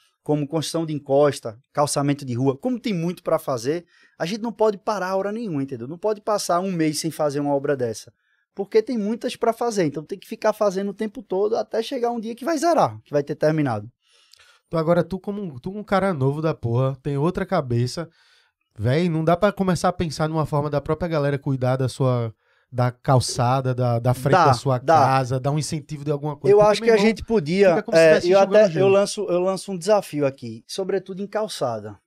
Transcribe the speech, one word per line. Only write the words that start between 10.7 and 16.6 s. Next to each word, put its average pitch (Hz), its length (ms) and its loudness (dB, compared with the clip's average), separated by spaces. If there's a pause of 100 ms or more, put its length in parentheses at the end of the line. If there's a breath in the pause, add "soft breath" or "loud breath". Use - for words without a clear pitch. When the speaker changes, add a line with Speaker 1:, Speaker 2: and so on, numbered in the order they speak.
Speaker 1:
o 190 40 -8
tempo 220 280 -8
todo 208 340 -2
até 214 260 -4
chegar 240 300 -2
um 240 80 -6
dia 226 140 -8
que - 100 -14
vai 330 120 -2
zerar, 226 480 2
que - 80 -20
vai 147 100 2
ter 143 120 -6
terminado. 139 560 0 (760 soft breath)
Speaker 2:
Então 165 120 -4
agora 170 260 2
tu 185 140 -8
como 202 240 -8
um, 143 160 -10
tu 185 180 -12
um 208 60 -10
cara 196 320 0
novo 139 280 -2
da 156 120 0
porra, 131 480 -2